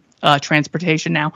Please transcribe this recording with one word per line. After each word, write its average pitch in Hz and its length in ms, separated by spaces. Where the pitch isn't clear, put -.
uh, 147 160
transportation 160 760
now. 156 240